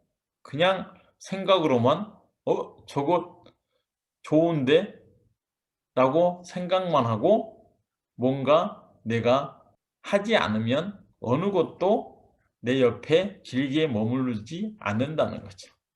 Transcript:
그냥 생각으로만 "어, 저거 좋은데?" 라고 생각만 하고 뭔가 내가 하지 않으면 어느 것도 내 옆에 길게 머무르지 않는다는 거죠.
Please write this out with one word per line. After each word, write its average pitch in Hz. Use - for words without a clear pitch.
그냥 180
생각으로만 175
"어, -
저거 160
좋은데?" 160
라고 165
생각만 175
하고 139
뭔가 139
내가 120
하지 202
않으면 117
어느 147
것도 185
내 127
옆에 151
길게 139
머무르지 127
않는다는 120
거죠. -